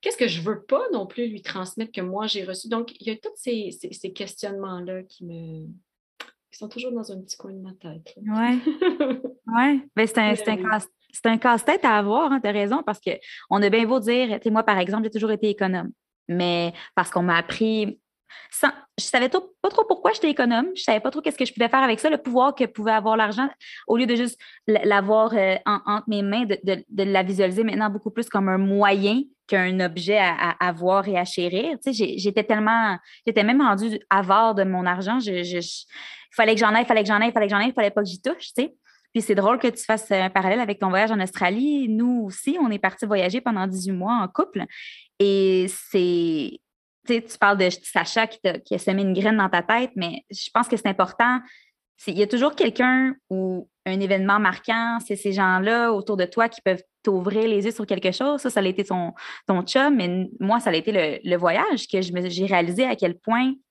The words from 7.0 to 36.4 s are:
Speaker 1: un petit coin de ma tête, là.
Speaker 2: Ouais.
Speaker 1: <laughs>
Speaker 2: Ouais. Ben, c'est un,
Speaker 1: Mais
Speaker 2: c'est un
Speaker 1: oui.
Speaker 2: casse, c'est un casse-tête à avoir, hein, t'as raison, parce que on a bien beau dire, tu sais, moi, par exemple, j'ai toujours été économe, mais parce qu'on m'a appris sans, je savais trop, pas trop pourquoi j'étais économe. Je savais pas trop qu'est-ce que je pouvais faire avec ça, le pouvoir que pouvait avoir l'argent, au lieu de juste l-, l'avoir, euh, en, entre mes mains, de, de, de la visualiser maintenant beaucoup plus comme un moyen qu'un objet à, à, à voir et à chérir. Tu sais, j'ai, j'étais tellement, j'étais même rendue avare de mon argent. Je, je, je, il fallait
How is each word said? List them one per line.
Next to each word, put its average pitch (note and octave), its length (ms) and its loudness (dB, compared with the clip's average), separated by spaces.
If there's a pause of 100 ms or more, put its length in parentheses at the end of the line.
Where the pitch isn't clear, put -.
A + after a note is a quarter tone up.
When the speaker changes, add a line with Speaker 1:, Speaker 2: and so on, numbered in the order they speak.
Speaker 1:
un F#3+ 100 -14
petit - 160 -16
coin G3 140 -18
de F#3+ 80 -16
ma F#3+ 140 -16
tête, E3 440 -20
là. G#3+ 220 -4
Speaker 2:
Ouais. B3 260 2
Speaker 1:
<laughs> D4 560 -2 (320)
Speaker 2:
Ouais. C4+ 280 4 (140)
Ben, A3 120 2
c'est A3 120 0
un, G#3+ 100 4
Speaker 1:
Mais A#3 80 2
Speaker 2:
c'est - 120 -4
un A3 60 0
Speaker 1:
oui. F#3 80 -6
Speaker 2:
casse, G#3+ 240 -2 (240)
c'est - 140 -8
un A3+ 120 4
casse-tête B3+ 460 2
à A3+ 140 6
avoir, A#3 340 2
hein, C4+ 100 2
t'as G#3 120 0
raison, G#3 300 0
parce G#3 180 -4
que F3+ 100 -4 (380)
on G3 120 2
a G3+ 80 4
bien A3+ 160 4
beau B3 140 2
dire, A#3+ 380 0
tu - 60 -10
sais, A3+ 60 0
moi, A3 140 4
par G#3 160 4
exemple, G3 240 -2
j'ai G#3+ 60 -2
toujours G#3+ 220 -2
été G#3 180 0
économe, F#3 420 -2 (380)
mais F3 440 -2 (220)
parce F3+ 160 2
qu'on F3+ 120 0
m'a F3 120 4
appris G#3+ 640 0 (500)
sans, - 200 0 (280)
je - 80 -8
savais B3 240 0
trop, - 320 -4
pas G4 80 0
trop A4 180 2
pourquoi - 260 0
j'étais E4 160 0
économe. B3 460 0
Je - 80 -10
savais G#3+ 160 2
pas B3+ 120 -4
trop D4+ 100 -8
qu'est-ce - 160 -4
que C4 80 0
je - 80 -10
pouvais A#3 160 0
faire C4+ 140 4
avec A3 160 2
ça, D4+ 100 2
le D#4 80 2
pouvoir C4 380 2
que B3+ 100 0
pouvait A3 260 -2
avoir A3 260 2
l'argent, A3 320 0 (380)
au A#3 100 2
lieu B3 80 2
de A#3+ 100 2
juste A#3+ 240 -2 (280)
l-, G#3+ 160 4
l'avoir, G#3 500 4
euh, F#3+ 220 2 (100)
en, G3+ 200 0
entre G#3 220 -2
mes G#3 140 -2
mains, G#3 240 -2
de, G3 180 -2
de, F#3+ 260 -2
de G3 140 -2
la F#3+ 200 2
visualiser F#3+ 400 0
maintenant G#3+ 260 0
beaucoup G3+ 220 -6
plus A3+ 180 -6
comme G3 200 0
un F#3 80 2
moyen G3 640 2 (260)
qu'un F#3 340 0
objet F3+ 360 -2
à, F3+ 160 2
à, E3+ 340 -2
à F3+ 40 0
voir F#3 360 0
et F#3+ 100 0
à F3+ 80 0
chérir. F#3+ 580 -4
Tu C4+ 80 -2
sais, - 20 -2
j'ai, A3 240 -2
j'étais G3+ 260 0
tellement, G#3+ 540 2 (300)
j'étais A3 160 2
même B3 180 4
rendue G#3+ 380 2 (100)
avare G3 460 4
de G3 80 2
mon F#3 220 0
argent. F#3+ 340 -2
Je, F#3+ 240 -4
je, F3 160 -4
je, - 260 -10
il - 500 -18
fallait A3 180 4